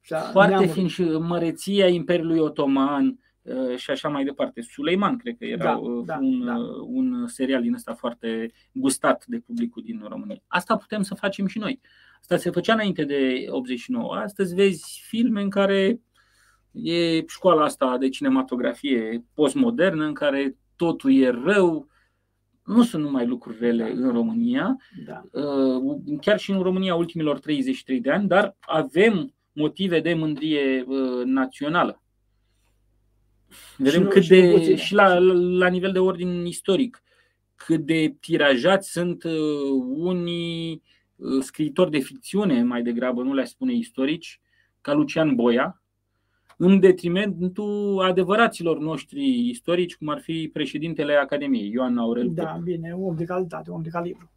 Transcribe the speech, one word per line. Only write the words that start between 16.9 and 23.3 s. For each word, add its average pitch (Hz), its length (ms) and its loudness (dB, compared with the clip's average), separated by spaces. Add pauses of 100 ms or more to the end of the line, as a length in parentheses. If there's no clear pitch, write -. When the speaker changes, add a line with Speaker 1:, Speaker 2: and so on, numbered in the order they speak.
Speaker 2:
școala 165 360 4
asta 131 340 0
de 131 120 0
cinematografie 127 1200 -2
postmodernă, 147 720 2
în 151 80 -4
care 139 440 -2 (180)
totul 160 400 2
e 131 140 6
rău, 160 580 2 (800)
nu 233 160 4
sunt 170 200 -2
numai 135 240 -2
lucruri 120 320 -8